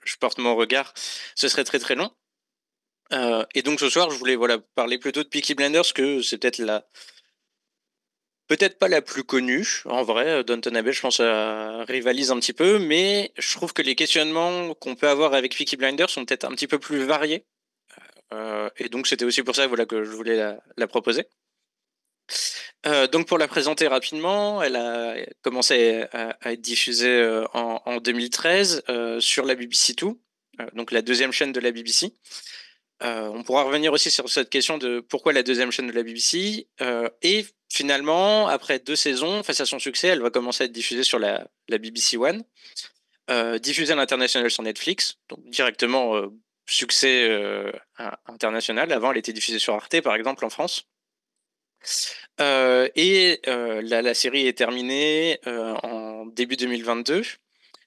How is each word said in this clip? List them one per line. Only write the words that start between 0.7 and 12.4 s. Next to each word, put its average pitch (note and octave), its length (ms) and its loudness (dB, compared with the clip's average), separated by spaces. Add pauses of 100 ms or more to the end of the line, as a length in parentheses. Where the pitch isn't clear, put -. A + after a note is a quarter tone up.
ce - 140 0
serait C3+ 160 0
très, C3+ 160 0
très B2+ 160 -2
long. E3+ 160 -4 (1000)
Euh, A#2+ 300 0 (100)
et C3+ 80 0
donc, C#3+ 200 -2
ce C3+ 80 2
soir, E3 200 2
je C#3 80 -6
voulais, B2+ 200 0
voilà, A#2 200 2
parler A#2+ 400 -2
plutôt C#3 240 -2
de C#3+ 60 -4
Peaky D3 260 -2
Blinders, C#3+ 400 2
que C#3 280 2
c'est A#2 160 -2
peut-être B2 220 -2
la, G#2+ 280 -2 (1600)
peut-être F#3+ 320 2
pas F#3+ 80 4
la E3 140 4
plus - 240 -8
connue, B2+ 580 0
en B2 200 0
vrai. A#2 260 2
Euh, D3 140 2
Downton A#2 340 -2
Abbey, A2+ 160 2
je - 80 -4
pense, B2 180 0
euh, A2 680 0
rivalise B2+ 420 0
un B2 80 2
petit A#2+ 140 -2